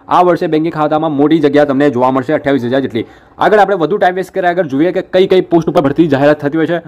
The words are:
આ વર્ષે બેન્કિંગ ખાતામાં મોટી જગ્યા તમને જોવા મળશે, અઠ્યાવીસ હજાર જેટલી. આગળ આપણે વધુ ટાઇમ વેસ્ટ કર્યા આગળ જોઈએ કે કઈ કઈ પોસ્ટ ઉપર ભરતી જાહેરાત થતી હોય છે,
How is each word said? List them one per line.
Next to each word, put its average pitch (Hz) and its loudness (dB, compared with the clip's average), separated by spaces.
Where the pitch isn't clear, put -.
આ 165 2
વર્ષે 180 0
બેન્કિંગ 156 -2
ખાતામાં 156 -2
મોટી 147 2
જગ્યા 147 2
તમને 139 2
જોવા 123 0
મળશે, 131 -2
અઠ્યાવીસ 139 -2
હજાર 127 -2
જેટલી. 113 -4
આગળ 190 2
આપણે 196 2
વધુ 165 -2
ટાઇમ 185 0
વેસ્ટ 180 -8
કર્યા 180 -2
આગળ 175 -2
જોઈએ 143 0
કે 180 -4
કઈ 185 0
કઈ 185 2
પોસ્ટ 170 0
ઉપર 165 0
ભરતી 151 0
જાહેરાત 147 2
થતી 143 -4
હોય 156 0
છે, 170 -4